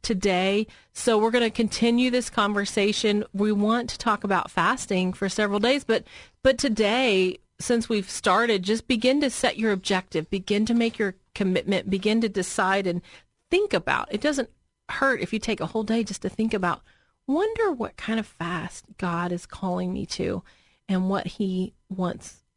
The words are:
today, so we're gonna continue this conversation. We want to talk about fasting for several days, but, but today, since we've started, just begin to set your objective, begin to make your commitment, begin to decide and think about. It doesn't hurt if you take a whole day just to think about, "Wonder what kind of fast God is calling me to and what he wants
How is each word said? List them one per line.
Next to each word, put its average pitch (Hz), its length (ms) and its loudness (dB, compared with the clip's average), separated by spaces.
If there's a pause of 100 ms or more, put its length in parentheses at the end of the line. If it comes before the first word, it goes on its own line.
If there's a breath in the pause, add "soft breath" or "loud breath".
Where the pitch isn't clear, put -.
today, 196 640 2 (260 loud breath)
so 226 260 2
we're 220 120 4
gonna 233 200 2
continue 233 600 2
this 247 200 -2
conversation. 208 1000 0
We 208 200 0
want 226 380 0
to - 80 -10
talk 214 260 0
about 196 260 0
fasting 185 640 0
for 196 160 -4
several 208 320 0
days, 262 240 2
but, - 200 0 (380 loud breath)
but 262 160 4
today, 208 800 2 (220)
since 233 280 0
we've 208 200 0
started, 208 540 2
just 214 260 -2
begin 254 320 2
to 277 100 2
set - 280 -2
your 220 140 2
objective, 185 580 -2
begin 202 360 0
to 233 80 0
make 233 240 2
your 196 160 -2 (200)
commitment, 190 560 0
begin 208 300 2
to 226 80 0
decide 196 580 0
and 175 160 -2 (480 loud breath)
think 392 220 2
about. - 400 0
It 208 80 -4
doesn't 285 300 -2 (380)
hurt 269 320 0
if 175 120 -4
you 220 60 -2
take 214 220 -4
a 156 60 -2
whole 220 180 -4
day 226 200 0
just - 180 -10
to 202 60 -4
think 220 260 -2
about, 180 280 -2 (440 soft breath)
"Wonder 415 460 0
what 233 240 -6
kind 226 220 -4
of 214 80 -4
fast 170 580 -8 (120)
God 175 360 -2
is 175 140 -6
calling 180 460 -4
me - 140 -6
to - 360 -4 (460 soft breath)
and 185 200 0
what 196 180 0
he 185 480 -2 (140)
wants - 560 -6 (120)